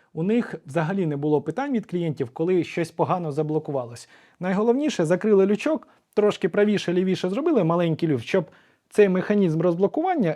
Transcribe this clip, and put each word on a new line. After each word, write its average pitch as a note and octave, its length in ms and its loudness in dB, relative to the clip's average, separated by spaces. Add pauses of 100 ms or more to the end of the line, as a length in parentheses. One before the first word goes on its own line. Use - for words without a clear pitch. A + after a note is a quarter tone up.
(140)
у D#3+ 100 -6
них A3 320 -2 (100)
взагалі E3+ 400 -2
не D3 120 -2
було D3 240 0
питань B3+ 320 -4
від G#3+ 120 -2
клієнтів, D#3+ 440 -4
коли E3+ 340 0
щось E3 280 -4
погано E3 400 -2
заблокувалось. D3 800 -4 (300)
Найголовніше, G#3+ 680 0
закрили F#3+ 400 4
лючок, G#3 420 -2 (260)
трошки G#3 360 0
правіше, G3+ 440 0
лівіше F#3 360 0
зробили C4 340 0
маленький E3 460 0
люфт, B2+ 160 -2
щоб F#3 200 0 (440)
цей G3+ 200 4
механізм F#3 520 0
розблокування, F#3+ 760 0